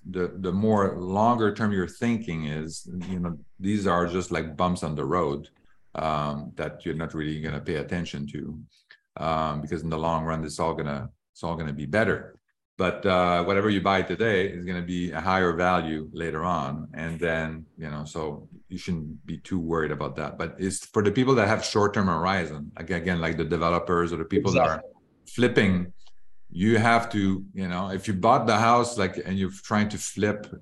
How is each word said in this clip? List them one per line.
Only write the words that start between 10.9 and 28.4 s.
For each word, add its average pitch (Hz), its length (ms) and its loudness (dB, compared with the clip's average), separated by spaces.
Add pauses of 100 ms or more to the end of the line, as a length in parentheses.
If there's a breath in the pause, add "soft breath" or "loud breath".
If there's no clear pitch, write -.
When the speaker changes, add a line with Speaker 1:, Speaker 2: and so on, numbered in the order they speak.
Speaker 1:
it's - 120 -20
all 85 120 -4
gonna 78 180 -4
be 73 120 -6
better. 92 540 0 (360)
But, 90 300 0
uh, 90 380 4
whatever 98 260 4
you 98 120 2
buy 95 200 4
today 95 460 2
is 87 180 -8
gonna 90 160 -4
be 87 300 -2
a 78 100 -6
higher 92 320 4
value 80 580 2
later 80 320 -4
on. 78 520 -2
And 82 240 -6
then, 80 480 -2 (100)
you 80 140 -10
know, 76 120 -8
so 73 440 -8 (200)
you - 120 -10
shouldn't 78 480 -6
be 82 100 -8
too 95 220 -4
worried 80 320 0
about 71 240 -6
that. 76 240 -8
But 85 180 -6
it's 92 300 -4
for 110 160 2
the 101 80 4
people 127 240 4
that 107 120 6
have 107 160 2
short-term 104 440 2
horizon, 82 680 0
like, 80 140 -10
again, 87 320 0
like 82 160 0
the 82 80 0
developers 85 680 2
or 85 60 -4
the 80 80 -4
people 95 280 2
that - 80 6
are 80 160 4
Speaker 2:
Exactly. - 140 -12 (360)
Speaker 1:
flipping, 107 640 4 (640 soft breath)
you 107 220 4
have 117 340 4
to, 95 420 2
you 95 140 -6
know, 90 240 -4
if 95 160 -6
you 110 80 0
bought 113 320 4